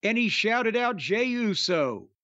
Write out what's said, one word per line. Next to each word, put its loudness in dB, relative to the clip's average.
And 0
he 2
shouted 0
out 0
Jey 0
Uso. 0